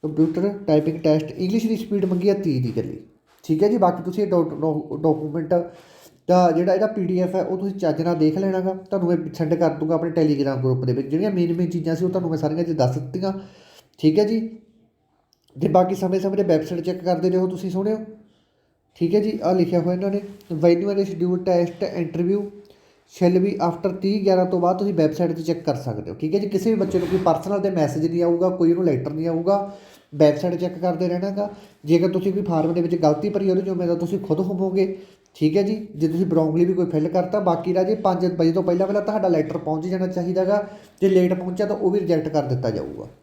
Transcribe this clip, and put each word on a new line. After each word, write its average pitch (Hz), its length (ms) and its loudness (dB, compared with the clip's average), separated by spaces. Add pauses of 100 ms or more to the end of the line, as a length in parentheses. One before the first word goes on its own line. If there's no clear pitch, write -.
ਕੰਪਿਊਟਰ 156 440 0 (200)
ਟਾਈਪਿੰਗ 156 320 2
ਟੈਸਟ, 156 320 2
ਇੰਗਲਿਸ਼ 208 360 -2
ਦੀ 220 80 0
ਸਪੀਡ 202 300 -2
ਮੰਗੀ 180 240 0
ਆ 196 40 4
ਤੀਹ 170 300 0
ਦੀ 120 60 -2
ਇਕੱਲੀ, - 280 -6 (480)
ਠੀਕ 156 180 2
ਹੈ 208 40 4
ਜੀ। 226 100 2
ਬਾਕੀ 180 260 2
ਤੁਸੀਂ 185 200 -2
ਇਹ 196 40 -2
ਡਾਕ-, 170 280 2
ਡਾਕ-, 151 420 -4
ਡਾਕੂਮੈਂਟ 156 560 -2 (720)
ਦਾ 180 240 4
ਜਿਹੜਾ 180 220 2
ਇਹਦਾ 196 140 2
ਪੀ 214 180 -2
ਡੀ 180 140 0
ਐਫ 180 160 -2
ਹੈ, 190 80 0
ਉਹ 185 140 -4
ਤੁਸੀਂ 196 180 -4
ਚੱਜ 160 260 -2
ਨਾਲ 175 140 0
ਦੇਖ 156 220 2
ਲੈਣਾ 190 220 0
ਗਾ। 185 140 -2
ਤੁਹਾਨੂੰ 190 360 -2
ਮੈਂ 175 80 4 (160)
ਸੈਂਡ 160 200 0
ਕਰ 165 160 2
ਦੂੰਗਾ 156 260 -2
ਆਪਣੇ 165 160 -2
Telegram 139 520 0
ਗਰੁੱਪ 127 220 0
ਦੇ 123 80 0
ਵਿੱਚ। 131 140 -2
ਜਿਹੜੀਆਂ 175 240 0
ਮੇਨ 170 220 0
ਮੇਨ 170 160 0
ਚੀਜ਼ਾਂ 165 260 -2
ਸੀ, 180 100 -2
ਉਹ 180 40 2
ਤੁਹਾਨੂੰ 180 200 -2
ਮੈਂ 160 80 -2
ਸਾਰੀਆਂ 156 260 -2
'ਚ 165 100 -2
ਦੱਸ 131 240 2
ਦਿੱਤੀਆਂ, 185 360 -4 (680)
ਠੀਕ 160 200 4
ਹੈ 214 60 4
ਜੀ। 220 140 0 (1160)
ਤੇ 135 120 0
ਬਾਕੀ 185 280 4
ਸਮੇਂ 185 240 0
ਸਮੇਂ 190 180 -2
'ਤੇ 202 60 2
ਵੈੱਬਸਾਈਟ 170 380 0
ਚੈੱਕ 180 220 -4
ਕਰਦੇ 175 260 0
ਰਹੋ 185 180 2
ਤੁਸੀਂ 185 240 -6
ਸੋਹਣਿਓ, 202 260 -2 (1000)
ਠੀਕ 170 180 0
ਹੈ 208 40 6
ਜੀ। 214 240 -2
ਆਹ 175 120 2
ਲਿਖਿਆ 175 240 2
ਹੋਇਆ 175 160 0
ਇਹਨਾਂ 196 160 -2
ਨੇ, 202 100 -2 (340)
"Venue 170 340 4
and 196 120 0
schedule 180 420 -2
test 180 420 0 (120)
interview 175 440 -2 (760)
shall 180 260 4
be 190 100 2 (140)
after 175 340 -2
ਤੀਹ 196 240 0
ਗਿਆਰਾਂ 185 220 4
ਤੋਂ 180 140 0
ਬਾਅਦ 180 180 2
ਤੁਸੀਂ 196 160 -2
ਵੈੱਬਸਾਈਟ 160 380 2
'ਤੇ 165 120 -6
ਚੈੱਕ 165 200 -2
ਕਰ 143 120 0
ਸਕਦੇ 104 360 -6
ਹੋ", 104 40 -10
ਠੀਕ 156 200 -4
ਹੈ 202 40 2
ਜੀ। 208 100 -4
ਕਿਸੇ 196 200 0
ਵੀ 220 100 2
ਬੱਚੇ 190 200 0
ਨੂੰ 170 80 -2
ਕੋਈ 180 120 0
ਪਰਸਨਲ 190 400 0
'ਤੇ 190 100 0
ਮੈਸੇਜ 160 380 0
ਨਹੀਂ 170 160 0
ਆਊਗਾ, 170 260 2
ਕੋਈ 175 220 2
ਉਹਨੂੰ 170 140 2
ਲੈਟਰ 143 280 0
ਨਹੀਂ 160 140 -4
ਆਊਗਾ, 170 300 0 (580)
ਵੈੱਬਸਾਈਟ 151 400 4
ਚੈੱਕ 180 240 -4
ਕਰਦੇ 175 280 0
ਰਹਿਣਾ 180 220 -2
ਗਾ। 202 200 -4 (360)
ਜੇਕਰ 170 240 4
ਤੁਸੀਂ 190 240 0
ਕੋਈ 190 100 -2
ਫਾਰਮ 160 300 0
ਦੇ 175 80 0
ਵਿੱਚ 165 140 0
ਗਲਤੀ 156 340 2
ਭਰੀ, 196 200 0
ਉਹਦੀ 185 120 2
ਜ਼ਿੰਮੇਵਾਰ 175 360 -2
ਤੁਸੀਂ 175 220 -2
ਖੁਦ 165 200 -2
ਹੋਵੋਗੇ, 190 460 0 (500)
ਠੀਕ 156 220 2
ਹੈ 202 60 4
ਜੀ। 214 120 0 (200)
ਜੇ 156 120 0
ਤੁਸੀਂ 170 180 0
wrongly 165 400 2
ਵੀ 185 80 0
ਕੋਈ 175 120 0
ਫਿਲ 160 220 -2
ਕਰਤਾ, 180 320 0
ਬਾਕੀ 175 340 0
ਰਾਜੇ 190 220 0
ਪੰਜ 185 300 0
ਵਜੇ 165 260 2
ਤੋਂ 175 120 0
ਪਹਿਲਾਂ 180 240 0
ਪਹਿਲਾਂ 202 140 0
ਤੁਹਾਡਾ 202 260 -2
ਲੈਟਰ 156 300 0
ਪਹੁੰਚ 156 300 -4
ਜਾਣਾ 185 200 -2
ਚਾਹੀਦਾ 180 380 -2
ਗਾ। 208 180 0 (380)
ਜੇ 196 80 4
ਲੇਟ 180 240 4
ਪਹੁੰਚਿਆ 180 340 -4
ਤਾਂ 156 80 -2
ਉਹ - 160 0
ਵੀ 202 80 2
ਰਿਜੈਕਟ 160 300 0
ਕਰ 151 140 0
ਦਿੱਤਾ 127 260 -2
ਜਾਊਗਾ 76 380 -6 (160)